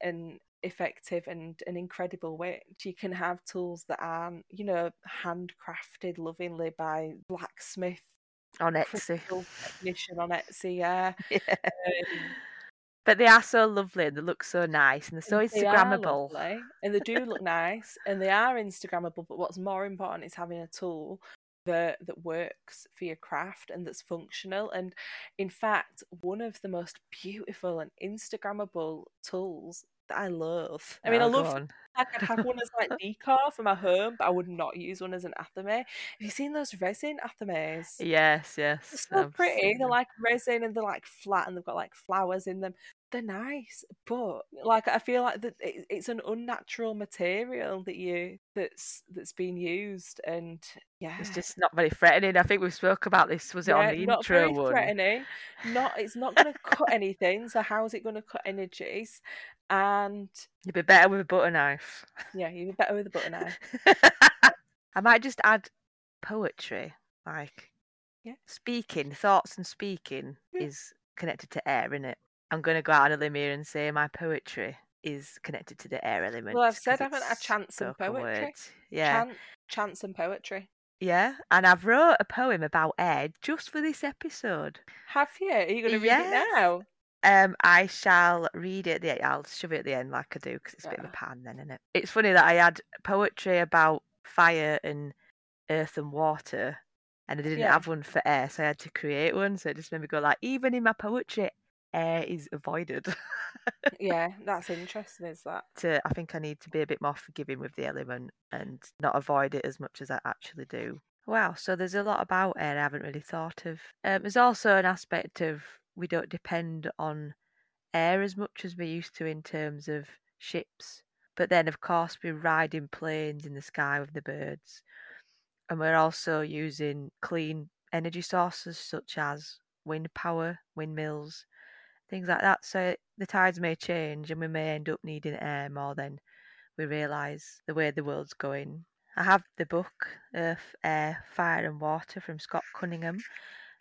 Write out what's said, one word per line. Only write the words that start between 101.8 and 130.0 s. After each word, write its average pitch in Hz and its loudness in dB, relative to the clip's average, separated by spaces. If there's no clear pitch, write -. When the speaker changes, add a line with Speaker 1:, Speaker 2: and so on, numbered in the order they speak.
Speaker 2:
air 165 0
is 156 -8
avoided." 160 -6
<laughs> 185 -4
Speaker 1:
Yeah, 175 -2
that's 196 -4
interesting, 180 -10
is 160 -14
that? - -8
Speaker 2:
To, 160 0
I - 0
think 165 -6
I 165 -6
need 151 -8
to 160 -20
be 156 -2
a 143 -2
bit 147 -4
more 143 -2
forgiving 135 -12
with 135 -12
the 131 -6
element 123 -10
and - -12
not - 0
avoid 139 0
it 139 -4
as 135 -8
much - -14
as 135 -12
I 131 -4
actually 131 -10
do. 123 -10
Wow, 214 0
so 185 -4
there's 180 -6
a 202 0
lot 208 0
about 185 0
air 147 -2
I 147 0
haven't 147 -4
really 147 -10
thought 165 -10
of. 160 -10
Um, 196 0
there's 196 -2
also 233 6
an 185 6
aspect - -4
of 156 -4
we 175 -8
don't 165 -4
depend 165 -6
on 151 -8
air 170 2
as 196 -4
much - -10
as 175 -10
we 175 -8
used 165 -8
to 160 -6
in 156 -6
terms 151 -8
of 147 -6
ships. - -10
But 180 0
then, 165 4
of 151 -8
course, 170 -2
we're 165 -4
riding 156 0
planes 156 -6
in 143 -12
the 139 -12
sky 143 -2
with 143 -12
the 143 -8
birds. 147 -10
And 165 -4
we're 160 4
also 160 2
using 151 -6
clean 156 -6
energy 165 -4
sources 175 -2
such - -10
as 151 -6
wind 156 -8